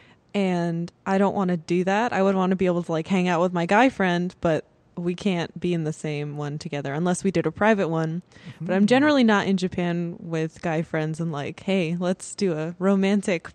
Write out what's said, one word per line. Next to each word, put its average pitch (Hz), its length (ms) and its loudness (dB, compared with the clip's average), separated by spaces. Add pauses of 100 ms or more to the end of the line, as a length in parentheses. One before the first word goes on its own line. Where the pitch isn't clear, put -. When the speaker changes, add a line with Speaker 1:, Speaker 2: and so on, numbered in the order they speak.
(340)
Speaker 1:
And 170 580 -2 (140)
I 190 120 2
don't 196 180 2
wanna 185 200 0
do 175 300 0
that. 208 260 0
I 190 100 0
would 196 140 4
wanna 185 220 2
be 185 80 0
able 175 180 0
to, 170 80 -8
like, 160 160 -2
hang 180 220 2
out 170 100 2
with 180 140 2
my 170 120 0
guy 208 220 6
friend, 180 540 0
but 160 240 0 (320)
we 175 160 -2
can't 175 460 -4
be 175 140 -2
in 165 100 -2
the 151 80 -2
same 147 460 -6
one 147 200 -6
together 143 360 -6
unless 175 280 0
we 196 80 0
did 170 160 0
a 156 60 -2
private 202 380 2
one. 160 320 -2 (400)
But 175 120 -4
I'm 196 100 4
Speaker 2:
Mm-hmm. - 20 4
Speaker 1:
generally 269 400 4
not 208 200 4
in 196 120 0
Japan 175 640 -2
with 165 400 -6
guy 165 220 -2
friends 156 360 -4
and 165 140 -4
like, 143 300 -8
"Hey, 175 360 0
let's 185 340 -4
do 190 200 0
a 156 260 -6
romantic 196 760 2